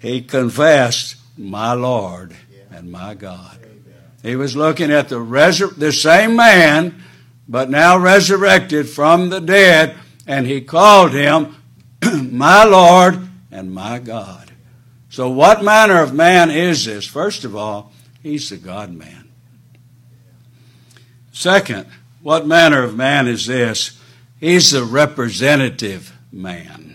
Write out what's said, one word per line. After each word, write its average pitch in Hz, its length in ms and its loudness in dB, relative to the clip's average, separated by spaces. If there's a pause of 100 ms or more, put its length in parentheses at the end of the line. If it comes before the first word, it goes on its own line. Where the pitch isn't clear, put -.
He 123 220 -8
confessed, 127 920 -2 (200)
"My 107 360 -8
Lord 101 640 -8 (340)
and 87 220 -20
my 92 220 -18
God." 92 440 -20 (640)
He 120 140 -8
was 131 180 -8
looking 156 380 -2
at 143 160 0
the 127 80 -10
resur-, 151 580 0
the 147 180 -4
same 202 440 2
man, 175 680 2 (460)
but 127 200 -4
now 165 300 4
resurrected 185 920 0
from 170 420 0
the 190 100 -8
dead, 170 560 2 (280)
and 139 220 -6
he 135 140 -6
called 180 520 4
him, 147 440 -2 (440)
<clears throat> 151 300 -4
"My 156 320 4
Lord 185 640 4 (240)
and 92 220 -16
my 104 260 -10
God." 110 540 -16 (580)
So 127 180 -6
what 185 360 2
manner 208 360 4
of 135 140 -2
man 170 360 4
is 156 340 -2
this? 104 200 -10
First 180 400 -8
of 101 120 -14
all, 104 340 -10 (320)
he's 151 280 -12
the 98 60 -18
God-man. 87 720 -18 (2000)
Second, 151 540 -4 (360)
what 151 240 -2
manner 160 360 2
of 113 140 -6
man 135 300 -2
is 110 200 -6
this? 120 520 -6 (400)
He's 175 320 2
the 135 140 -2
representative 120 1300 -4 (180)
man. 85 540 -18 (100)